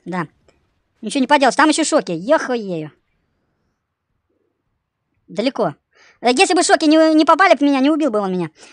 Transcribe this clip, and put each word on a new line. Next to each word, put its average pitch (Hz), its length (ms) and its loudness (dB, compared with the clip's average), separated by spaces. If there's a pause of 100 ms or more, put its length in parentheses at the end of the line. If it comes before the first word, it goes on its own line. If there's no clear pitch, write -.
Да. 175 240 -8 (760)
Ничего 226 200 -4
не 247 60 -2
поделаешь. 277 280 2
Там 285 140 4
еще 302 160 0
шоки. 254 260 -2
Ехуею. 190 800 -4 (2500)
Далеко. 202 460 -4 (440)
Э, 233 120 0
если 370 220 2
бы 339 100 2
шоки 330 220 0
не, 311 300 4
не 311 100 4
попали 330 280 4
бы 262 60 0
в - 20 -2
меня, 285 180 0
не 269 100 2
убил 302 220 -2
бы 208 80 -2
он 190 140 -4
меня. 170 160 -4 (240)